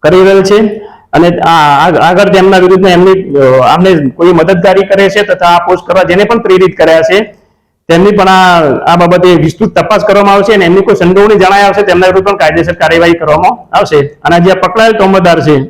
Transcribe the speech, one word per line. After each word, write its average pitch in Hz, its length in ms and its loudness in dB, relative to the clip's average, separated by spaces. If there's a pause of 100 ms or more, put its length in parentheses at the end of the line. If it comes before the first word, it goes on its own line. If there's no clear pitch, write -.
કરી 185 220 2
રહેલ 196 180 2
છે 202 180 0 (520)
અને 170 160 0
આ, 165 600 0
આ-, 156 100 -2 (120)
આગળ 190 180 0
તેમના 190 300 2
વિરુદ્ધમાં 185 340 2
એમની, 180 420 0
અ, 139 100 2 (220)
આમને 160 440 0
કોઈ 170 220 0
મદદગારી 185 500 0
કરે 196 280 0
છે 208 120 -4
તથા 185 240 -2
આ 175 200 0
પોસ્ટ 180 200 -4
કરવા 180 160 -2
જેને 175 220 0
પણ 226 140 -2
પ્રેરિત 185 380 0
કર્યા 160 240 2
છે 165 200 0 (680)
તેમની 180 220 2
પણ 190 180 0
આ, 185 340 2 (140)
આ 170 200 -2
બાબતે 175 380 2
વિસ્તૃત 170 440 -2
તપાસ 175 260 -2
કરવામાં 202 300 0
આવશે 202 200 0
અને 196 100 0
એમની 180 160 0
કોઈ 190 140 -2
સંડોવણી 196 400 2
જણાય 196 280 2
આવશે 202 200 0
તેમના 185 240 0
વિરુદ્ધ 190 220 0
પણ 196 80 -2
કાયદેસર 165 360 -2
કાર્યવાહી 170 400 0
કરવામાં 160 640 -4
આવશે. 160 300 0
અને 170 340 -4
જે 185 100 2
આ 185 40 2
પકડાયેલ 220 380 -2
તોમતદાર 190 480 0
છે 147 160 0 (140)